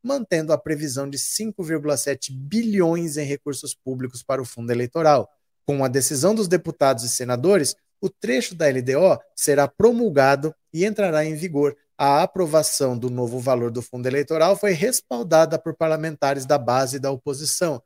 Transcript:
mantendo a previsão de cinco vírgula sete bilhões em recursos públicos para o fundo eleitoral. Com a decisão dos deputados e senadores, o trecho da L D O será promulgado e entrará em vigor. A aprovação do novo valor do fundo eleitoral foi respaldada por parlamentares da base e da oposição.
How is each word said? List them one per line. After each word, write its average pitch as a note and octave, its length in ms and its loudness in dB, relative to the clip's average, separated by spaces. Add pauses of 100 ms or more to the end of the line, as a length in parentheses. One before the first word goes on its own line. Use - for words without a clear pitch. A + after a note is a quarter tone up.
mantendo G3 500 -2
a D3 60 2
previsão C#3+ 500 -6
de C#3 80 -10
cinco G#3 460 -6
vírgula D3+ 340 -2
sete C3+ 340 -6
bilhões E3+ 840 0
em D3 80 -4
recursos C#3+ 480 -8
públicos B2+ 480 -8
para C3 180 -4
o C3 60 -6
fundo A#2 240 -10
eleitoral. B2 580 2 (380)
Com C#3 180 0
a C3 40 0
decisão C3+ 480 2
dos G#3+ 120 0
deputados D3 560 0
e B2 60 -6
senadores, C3+ 680 0 (240)
o F#3+ 80 -6
trecho A#3 460 -4
da D#3+ 160 2
L C3 100 0
D C3 160 -2
O E3 220 4 (180)
será C#3+ 320 2
promulgado D#3 840 2 (180)
e E3+ 140 0
entrará F#3 400 0
em D#3 80 -6
vigor. D3 420 -2 (220)
A C#3 240 4
aprovação D3+ 760 0
do B2 140 -4
novo B2 300 -4
valor A#2+ 320 0
do A#2+ 100 -6
fundo B2 260 -10
eleitoral D#3+ 480 2
foi G3+ 180 0
respaldada E3 840 2
por D#3+ 160 -6
parlamentares D3+ 720 -2
da C#3 140 2
base B2+ 380 0
e - 20 -6
da C3+ 120 -4
oposição. C#3 760 -4